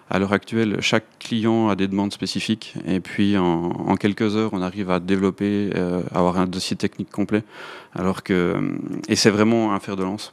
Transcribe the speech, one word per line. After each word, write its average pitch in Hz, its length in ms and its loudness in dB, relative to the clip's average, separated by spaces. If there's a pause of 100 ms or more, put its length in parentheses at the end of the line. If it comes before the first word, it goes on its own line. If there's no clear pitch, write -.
(120)
à 92 60 2
l'heure 98 160 2
actuelle, 107 460 0
chaque - 260 0 (120)
client 113 520 2
a 98 40 2
des 95 140 0
demandes 98 240 0
spécifiques. - 640 -4 (120)
Et 92 140 0
puis, 101 380 0
en, 87 320 2
en 95 260 0
quelques 104 400 0
heures, 110 160 0
on 98 80 -4
arrive 92 300 -4
à 92 100 2
développer, 98 760 0
euh, 90 280 0 (120)
à - 40 0
avoir 90 200 2
un 92 80 2
dossier 92 300 -4
technique - 340 -4
complet. 104 320 -2 (520)
Alors 92 280 -2
que, 90 540 0 (320)
et 110 80 2
c'est 113 140 6
vraiment 107 440 4
un 95 60 -2
fer - 160 -6
de 92 80 -2
lance 98 280 -6